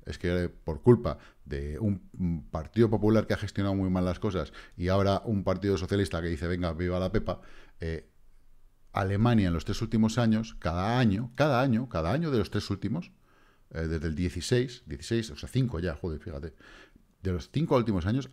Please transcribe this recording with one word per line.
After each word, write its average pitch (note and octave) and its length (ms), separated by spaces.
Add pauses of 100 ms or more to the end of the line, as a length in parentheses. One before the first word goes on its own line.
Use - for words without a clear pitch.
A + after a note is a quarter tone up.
es - 120
que, F2+ 260
eh, E2+ 60
por - 320
culpa A#2 360 (280)
de C#2+ 340
un, G2+ 300 (100)
un E2+ 300
Partido G#2 400
Popular G#2+ 360
que G#2 100
ha - 20
gestionado G2 360
muy F#2+ 160
mal F#2 140
las F2+ 160
cosas F#2 320 (240)
y F2+ 140
ahora G2 340
un G2+ 220
Partido F#2+ 320
Socialista F#2 440
que E2+ 60
dice, E2+ 200
"Venga, F2 260
viva F2+ 260
la F#2 120
Pepa", F#2 300 (380)
eh, E2 300 (840)
Alemania G2 560
en E2+ 60
los D#2 100
tres - 180
últimos A2 360
años, A2 420
cada F#2 400
año, A#2 360
cada C#3 260
año, C3 260
cada E2 240
año D#3 200
de A#2+ 80
los - 120
tres - 180
últimos, G#2+ 420 (580)
eh, D#2+ 120
desde D#2+ 260
el D#2 80
dieciséis, F2+ 720
dieciséis, A2+ 420
o - 80
sea, - 100
cinco B2+ 320
ya, E2+ 160
joder, D#2+ 240
fíjate, D#2 340 (680)
de F#2 100
los F2 200
cinco D3+ 240
últimos G#2+ 300
años B2+ 280